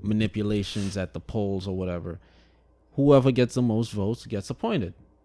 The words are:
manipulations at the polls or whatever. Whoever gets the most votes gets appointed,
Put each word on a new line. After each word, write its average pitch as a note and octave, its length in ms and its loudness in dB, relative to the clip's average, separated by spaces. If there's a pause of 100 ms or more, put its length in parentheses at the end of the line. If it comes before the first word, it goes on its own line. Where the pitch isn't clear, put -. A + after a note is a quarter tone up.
manipulations G#2 920 -2
at F#2 160 -6
the - 60 -10
polls G2 480 -4
or F#2 80 -4
whatever. F2+ 440 -6 (760)
Whoever C#3 360 6
gets B2 240 2
the B2+ 60 2
most A2+ 300 2
votes G#2 340 -4
gets G2+ 240 -6
appointed, B2 440 -4 (320)